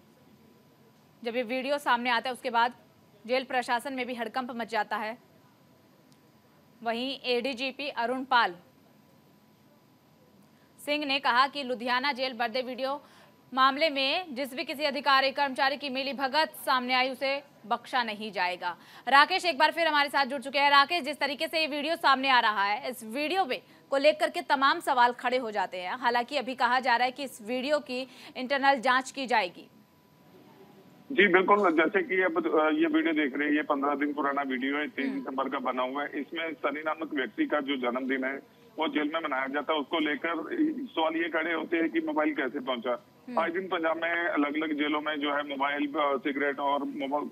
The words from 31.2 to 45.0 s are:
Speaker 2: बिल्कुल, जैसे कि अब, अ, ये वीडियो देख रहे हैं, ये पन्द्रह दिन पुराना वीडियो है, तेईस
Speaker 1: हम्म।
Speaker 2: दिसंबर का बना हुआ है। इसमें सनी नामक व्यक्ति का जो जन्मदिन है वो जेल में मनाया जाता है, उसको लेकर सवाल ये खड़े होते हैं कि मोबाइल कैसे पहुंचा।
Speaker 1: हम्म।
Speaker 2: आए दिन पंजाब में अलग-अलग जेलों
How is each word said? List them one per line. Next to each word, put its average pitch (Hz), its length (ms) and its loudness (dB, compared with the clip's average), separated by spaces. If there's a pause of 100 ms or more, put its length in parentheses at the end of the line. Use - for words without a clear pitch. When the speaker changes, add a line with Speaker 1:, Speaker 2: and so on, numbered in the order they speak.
Speaker 2:
बिल्कुल, 196 500 4
जैसे 165 260 2
कि 185 200 0
अब, 165 380 0
अ, 156 40 4
ये 156 220 2
वीडियो 160 280 2
देख 143 220 0
रहे 147 120 0
हैं, 147 80 2
ये 151 60 0
पन्द्रह 143 320 0
दिन 143 200 -2
पुराना 143 280 -2
वीडियो 135 340 -4
है, 147 120 -4
तेईस 139 200 -4
Speaker 1:
हम्म। 139 100 -4
Speaker 2:
दिसंबर 131 300 -4
का 139 100 -4
बना 127 240 -2
हुआ 135 200 -4
है। 143 180 -6
इसमें 165 320 -6
सनी 147 300 -4
नामक 156 320 -6
व्यक्ति 139 320 -2
का 123 140 0
जो 135 160 -2
जन्मदिन 131 480 -2
है - 400 -10 (140)
वो 156 100 0
जेल 147 260 -2
में 165 60 -2
मनाया 135 260 -2
जाता 147 260 -2
है, 156 60 2
उसको 147 200 -2
लेकर 151 340 -2 (540)
सवाल 160 300 0
ये 170 120 -2
खड़े 160 240 -2
होते 165 240 -2
हैं 165 140 0
कि 165 100 -2
मोबाइल 156 340 0
कैसे 135 260 -4
पहुंचा। 123 440 -4 (240)
Speaker 1:
हम्म। 247 120 -2
Speaker 2:
आए 165 100 0
दिन 185 180 -4
पंजाब 165 340 -2
में 170 80 0
अलग-अलग 156 640 -2
जेलों 147 280 -2